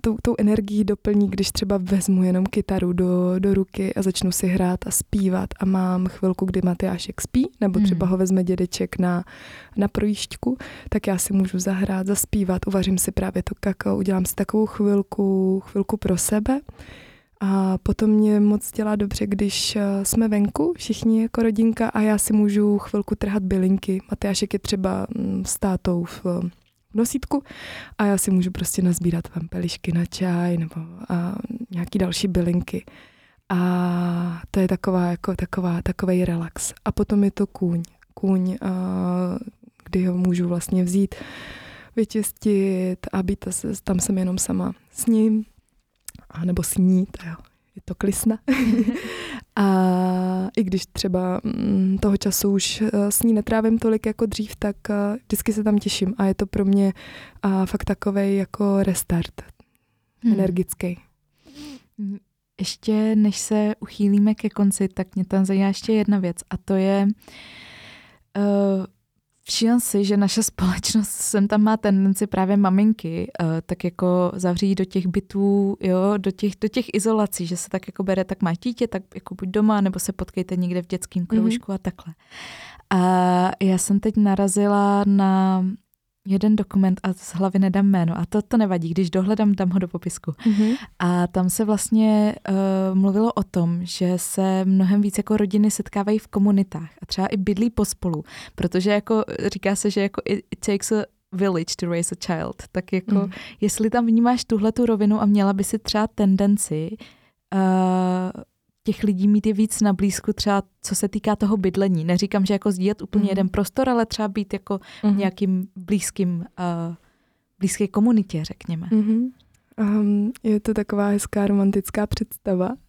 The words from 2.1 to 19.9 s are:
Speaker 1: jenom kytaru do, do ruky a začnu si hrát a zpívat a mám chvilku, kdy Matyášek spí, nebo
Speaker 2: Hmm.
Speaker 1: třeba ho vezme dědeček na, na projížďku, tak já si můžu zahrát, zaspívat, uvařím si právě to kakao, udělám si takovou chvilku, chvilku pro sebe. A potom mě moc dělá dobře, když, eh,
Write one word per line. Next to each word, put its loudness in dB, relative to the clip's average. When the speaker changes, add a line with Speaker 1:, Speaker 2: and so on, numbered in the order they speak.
Speaker 1:
jenom 2
kytaru -2
do, 2
do 2
ruky -2
a -4
začnu 0
si -2
hrát 0
a -6
zpívat 0
a -2
mám 2
chvilku, -2
kdy 0
Matyášek -2
spí, 0
nebo 2
Speaker 2:
Hmm. 4
Speaker 1:
třeba 2
ho 2
vezme 2
dědeček -2
na, 0
na 2
projížďku, -2
tak -2
já 0
si -4
můžu 0
zahrát, -2
zaspívat, -2
uvařím 0
si -2
právě -4
to -10
kakao, -2
udělám 0
si -6
takovou 0
chvilku, 0
chvilku -4
pro 0
sebe. 0
A 2
potom 0
mě 4
moc 2
dělá -2
dobře, -2
když, -2
eh, 0